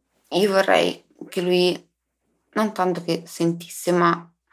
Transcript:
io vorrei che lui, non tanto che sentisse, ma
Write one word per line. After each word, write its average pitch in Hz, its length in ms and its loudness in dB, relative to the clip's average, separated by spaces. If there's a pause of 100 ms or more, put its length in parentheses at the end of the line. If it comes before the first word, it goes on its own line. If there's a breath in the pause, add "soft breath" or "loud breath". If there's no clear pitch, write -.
(300)
io 196 220 2
vorrei 185 520 2 (260)
che 185 120 -6
lui, 180 500 0 (640)
non 214 200 -2
tanto 180 300 -2
che 165 220 -4
sentisse, - 640 -4
ma 170 420 0 (200)